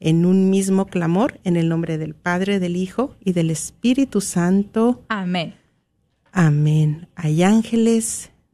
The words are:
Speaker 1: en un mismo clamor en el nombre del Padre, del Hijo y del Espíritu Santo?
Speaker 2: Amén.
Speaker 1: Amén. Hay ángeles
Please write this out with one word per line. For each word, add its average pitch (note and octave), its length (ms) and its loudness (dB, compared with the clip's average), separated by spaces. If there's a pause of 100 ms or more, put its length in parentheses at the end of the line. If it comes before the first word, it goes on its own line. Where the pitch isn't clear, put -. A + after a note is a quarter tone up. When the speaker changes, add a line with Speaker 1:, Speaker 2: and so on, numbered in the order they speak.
Speaker 1:
en E3 260 2
un F#3+ 240 2
mismo F#3+ 360 0
clamor F3+ 580 -2
en F3 120 0
el E3 120 0
nombre E3 300 -4
del D#3 160 -10
Padre, F#3+ 460 -2
del F3 160 -4
Hijo F#3+ 480 -6
y F#3+ 80 0
del E3+ 180 0
Espíritu B3 680 -2
Santo? G3+ 880 0
Speaker 2:
Amén. F3+ 460 -6 (800)
Speaker 1:
Amén. D3+ 800 2
Hay D#3+ 280 0
ángeles A3+ 880 2 (240)